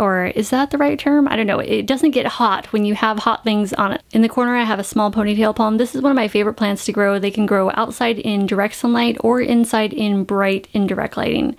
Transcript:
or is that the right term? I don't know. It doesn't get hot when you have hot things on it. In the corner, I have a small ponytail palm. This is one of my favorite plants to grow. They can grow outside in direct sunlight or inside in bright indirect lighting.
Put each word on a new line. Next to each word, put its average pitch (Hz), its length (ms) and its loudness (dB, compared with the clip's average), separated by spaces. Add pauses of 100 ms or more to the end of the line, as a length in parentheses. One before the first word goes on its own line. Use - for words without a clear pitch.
or 190 260 0
is - 240 -4
that 277 220 -2
the 285 60 -2
right 285 200 0
term? 285 300 2
I - 80 -2
don't 220 100 0
know. 196 140 0
It 214 260 -2
doesn't 269 240 2
get 247 160 0
hot 220 460 -2
when 208 120 2
you 208 120 0
have 214 240 -2
hot - 240 -2
things 208 300 0
on 196 180 0
it. - 100 -6 (100)
In 226 100 4
the 226 60 4
corner, 247 280 0
I 240 80 0
have 214 160 -2
a 196 40 -4
small 208 280 0
ponytail 214 420 2
palm. 220 220 2
This 240 180 0
is 262 80 -4
one 277 80 2
of 269 60 4
my 226 100 2
favorite 208 280 0
plants 202 320 -2
to 208 60 -4
grow. 202 280 2
They 196 100 -2
can 208 160 0
grow 190 280 2
outside 233 440 -2
in 202 280 -2
direct 202 280 -2
sunlight 240 460 0
or 240 200 2
inside 226 520 2
in 202 320 0
bright 196 480 0
indirect 196 440 -2
lighting. - 420 -2